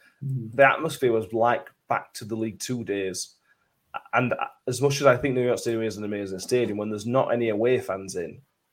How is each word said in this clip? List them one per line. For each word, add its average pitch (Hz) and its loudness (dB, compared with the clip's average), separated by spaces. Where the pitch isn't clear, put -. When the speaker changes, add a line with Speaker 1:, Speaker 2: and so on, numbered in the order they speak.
Speaker 1:
Mm. 117 -6
Speaker 2:
The 139 6
atmosphere 143 0
was 110 0
like 113 2
back - -2
to - -12
the 110 -6
League 110 -6
Two 123 -6
days. 98 -6
And 120 2
as 123 -2
much 139 2
as 139 6
I 123 8
think 139 0
New 123 2
York 123 2
Stadium 113 -2
is 107 -2
an 104 -8
amazing 101 -4
stadium, 107 0
when 104 -4
there's 107 -6
not 123 2
any 120 2
away 117 2
fans 95 -6
in, 82 -8